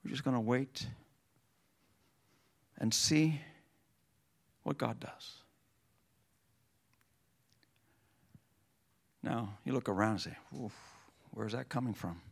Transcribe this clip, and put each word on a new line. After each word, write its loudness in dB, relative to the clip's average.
We're -6
just -6
gonna 2
wait 0
and 2
see 6
what -2
God -2
does. -16
Now, -2
you 0
look 0
around 4
and 2
say, -8
"Oof, -6
where's -4
that -4
coming -2
from?" -6